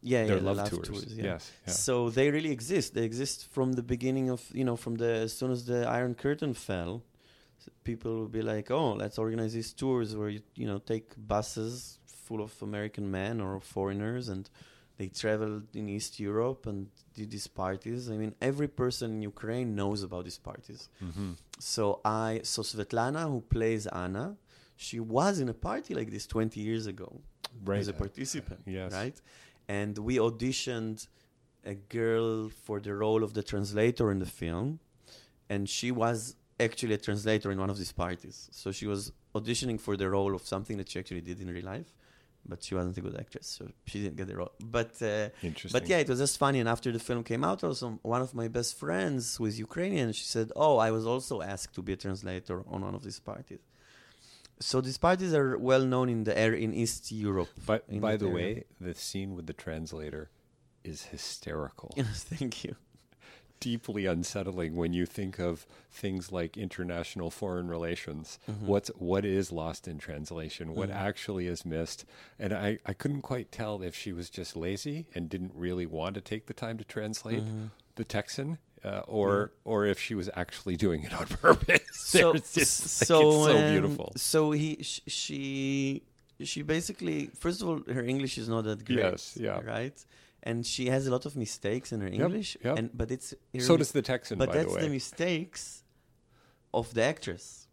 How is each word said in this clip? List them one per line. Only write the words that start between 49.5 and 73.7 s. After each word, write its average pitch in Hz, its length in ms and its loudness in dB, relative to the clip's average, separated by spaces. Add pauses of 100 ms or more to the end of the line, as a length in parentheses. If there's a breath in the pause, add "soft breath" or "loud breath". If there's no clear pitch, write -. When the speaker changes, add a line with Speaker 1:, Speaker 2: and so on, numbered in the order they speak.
Speaker 1:
is 104 40 -4 (140)
Ukrainian, 170 400 0 (120)
she - 140 -8
said, 113 120 2 (180)
"Oh, 147 120 10 (120)
I - 80 4
was 110 160 0
also 131 220 -2 (200)
asked - 240 -10
to 95 100 -6
be 98 100 0
a - 60 -12
translator 95 540 -4 (160)
on 95 40 -2 (100)
one 98 100 -4
of 98 80 -12
these 104 140 -12 (120)
parties." - 300 -14 (1000 loud breath)
So - 200 2
these 131 180 -2 (100)
parties 185 260 4
are 139 240 4 (120)
well 131 140 8
known 127 240 4
in 117 200 2
the 107 60 4 (100)
air, 113 100 6 (120)
in 110 60 0 (100)
East - 280 -2
Europe, 101 380 0 (240)
Speaker 2:
But 110 160 2
Speaker 1:
in 101 120 -4
Speaker 2:
by 107 120 2
Speaker 1:
that 107 80 2
Speaker 2:
the 101 100 2
Speaker 1:
area. 87 240 0
Speaker 2:
way, 120 100 -8 (240)
the 85 60 -4
scene 98 420 -6
with 82 140 -10
the - 20 -6 (120)
translator 78 600 -6 (600)
is 78 140 -10 (160)
hysterical. - 800 -8
Speaker 1:
<laughs> 139 80 0
Yes, 107 200 -2
thank 143 320 -4 (100)
you. - 120 -6 (840 loud breath)
Speaker 2:
Deeply 113 440 -2
unsettling 87 720 0
when 85 160 2
you 87 140 2
think 95 320 -6
of 87 280 -2 (240 loud breath)
things 95 400 -4
like 87 260 -4
international 87 720 -4
foreign 90 380 -4
relations. 82 720 -6 (120)
Speaker 1:
Mm-hmm. 107 160 -6
Speaker 2:
What's, 101 240 4
what 92 340 2
is 95 260 2
lost 82 380 -4
in 80 100 -8
translation? 78 760 -8
What 92 160 -2
Speaker 1:
Mm-hmm. 98 80 -4 (100)
Speaker 2:
actually 95 380 -2
is 87 180 -4
missed? 82 400 -2 (340 loud breath)
And 101 140 -2
I, 104 320 0
I 104 80 -4
couldn't 139 300 -2
quite 123 280 -6
tell 107 320 -4